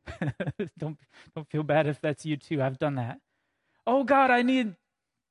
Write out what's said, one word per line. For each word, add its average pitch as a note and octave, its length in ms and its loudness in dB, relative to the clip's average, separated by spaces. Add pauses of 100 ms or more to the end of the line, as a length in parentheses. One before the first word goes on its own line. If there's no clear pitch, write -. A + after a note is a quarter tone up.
(360)
<laughs> F3+ 420 -8
Don't, D3+ 220 -8 (340)
don't D#3 140 -14
feel D3+ 160 -2
bad D3 240 2
if D3 120 -4
that's D3+ 240 -4
you D3+ 120 -4
too. C#3+ 260 -4
I've C3 160 -2
done D3 180 -2
that. B2 240 -6 (680)
"Oh C4+ 180 2
God, C4+ 260 6
I A#3+ 120 4
need B3 340 0 (540)